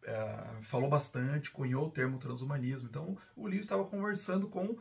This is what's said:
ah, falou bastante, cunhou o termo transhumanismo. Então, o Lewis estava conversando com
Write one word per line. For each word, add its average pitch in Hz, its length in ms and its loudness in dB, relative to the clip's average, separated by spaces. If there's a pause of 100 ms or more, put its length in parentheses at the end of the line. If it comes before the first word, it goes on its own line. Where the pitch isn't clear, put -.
ah, 110 560 -4
falou 135 260 2
bastante, 143 640 2
cunhou 135 360 2
o 156 40 -4
termo 131 260 2
transhumanismo. 127 720 -2
Então, 151 260 -4 (200)
o 220 100 -8
Lewis 196 200 0
estava 196 200 2
conversando 196 600 0
com 196 340 -2